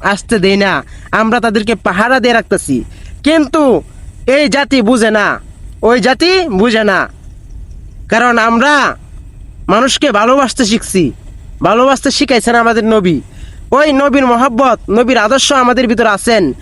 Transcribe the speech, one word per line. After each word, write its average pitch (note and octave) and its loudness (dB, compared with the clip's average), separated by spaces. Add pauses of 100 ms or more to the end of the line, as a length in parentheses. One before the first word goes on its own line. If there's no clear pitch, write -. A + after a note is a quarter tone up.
আসতে E3+ -2
দেই G3 2
না, F#3 0 (280)
আমরা A3 0
তাদেরকে A3 0
পাহারা A3 0
দিয়ে A#3 2
রাখতেছি। D#3 -2 (400)
কিন্তু C#4+ 2 (460)
এই C#4 2
জাতি C4+ 0
বুঝে A3 2
না, F#3 0 (420)
ওই A#3 2
জাতি E4 0
বুঝে A3 2
না, F3+ 0 (1000)
কারণ A#3 2
আমরা A#3 0 (720)
মানুষকে B3+ 2
ভালোবাসতে A#3+ 2
শিখছি, F#3+ -2 (520)
ভালোবাসতে B3+ 2
শিখাইছেন A#3+ 0
আমাদের A3+ 2
নবী। F3+ 2 (500)
ওই C#4+ 2
নবীর C#4 2
মহব্বত, A#3+ 2 (100)
নবীর A#3 2
আদর্শ A3 2
আমাদের B3 2
ভিতরে A3+ 2
আছেন, G3 0